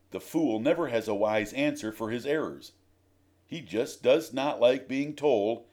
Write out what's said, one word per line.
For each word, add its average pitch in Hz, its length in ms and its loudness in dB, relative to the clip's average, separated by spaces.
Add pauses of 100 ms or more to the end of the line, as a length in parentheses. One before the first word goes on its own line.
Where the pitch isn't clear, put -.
(120)
the 92 80 -6
fool 135 400 0
never 156 300 0
has 113 180 0
a 104 80 0
wise 107 380 0
answer 139 380 -2
for 110 200 -6
his 120 160 -6
errors. 110 460 -4 (800)
He 165 80 -8
just 110 400 -6
does 127 320 4
not 135 260 -2
like 131 280 4
being 143 260 -4
told 117 600 2